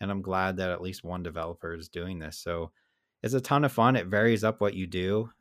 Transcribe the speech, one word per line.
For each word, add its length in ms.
and 100
I'm 120
glad 340
that 140
at 100
least 240
one 180
developer 520
is 160
doing 280
this. 200
So 340
it's 120
a 60
ton 240
of 80
fun. 240
It 100
varies 380
up 180
what 100
you 140
do. 440